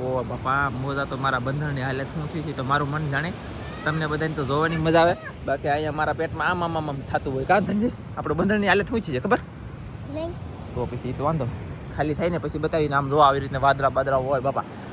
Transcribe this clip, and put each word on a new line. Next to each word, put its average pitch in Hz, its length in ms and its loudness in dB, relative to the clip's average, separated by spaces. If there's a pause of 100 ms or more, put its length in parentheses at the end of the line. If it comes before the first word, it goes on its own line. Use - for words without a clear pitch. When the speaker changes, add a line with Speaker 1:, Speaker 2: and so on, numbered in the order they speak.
Speaker 1:
ઓ 127 240 0
બાપા, 131 400 0
મોજા 139 340 -4
તો 135 120 -6
મારા 135 220 0
બંધણની 139 500 -2
હાલત 135 260 -4
શું 151 180 -4
થઈ 160 100 -4
છે 147 140 -6
તો 135 80 -4
મારું 139 260 2
મન 151 200 -2
જાણે. 147 200 -2 (540)
તમને 156 220 0
બધાને 156 280 0
તો 151 100 -2
જોવાની 156 320 2
મજા 160 240 6
આવે, 175 140 6 (320)
બાકી 139 220 -2
અહીંયા 151 320 0
મારા 151 200 0
પેટમાં 160 300 0
આમ, 175 140 0
આમ, 165 120 -2
આમ, 156 140 -2
આમ 139 80 -4 (140)
થતું 147 220 0
હોય. 131 100 -2
કાં 185 220 4
ધનજી, 208 260 2 (240)
આપણે 147 180 -2
બંધણની 196 380 2
હાલત 196 160 4
શું 226 120 0
છે 135 200 -2
ખબર? 240 200 2 (720)
Speaker 2:
નહીં. 320 200 -6 (420)
Speaker 1:
તો 123 120 -2
પછી 123 240 -6
ઈ 123 80 -4
તો 135 60 -2
વાંધો, 151 220 2 (500)
ખાલી 151 180 0
થાય 170 160 0
ને 170 80 0
પછી 151 200 -4
બતાવીને. 151 380 2
આમ 139 120 2
જો 143 100 4
આવી 139 220 8
રીતના 135 260 0
વાદળા 139 320 6
બાદળા 135 280 2
હોય 135 140 2
બાપા, 131 240 0 (280)